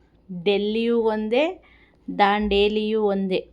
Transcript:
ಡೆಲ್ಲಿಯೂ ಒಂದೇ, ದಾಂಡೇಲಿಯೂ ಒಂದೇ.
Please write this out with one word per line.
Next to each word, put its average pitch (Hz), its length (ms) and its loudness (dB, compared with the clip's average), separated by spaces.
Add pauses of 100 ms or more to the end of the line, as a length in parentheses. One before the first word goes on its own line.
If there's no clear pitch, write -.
(440)
ಡೆಲ್ಲಿಯೂ 214 540 0
ಒಂದೇ, 226 640 0 (560)
ದಾಂಡೇಲಿಯೂ 208 840 2
ಒಂದೇ. 196 500 -2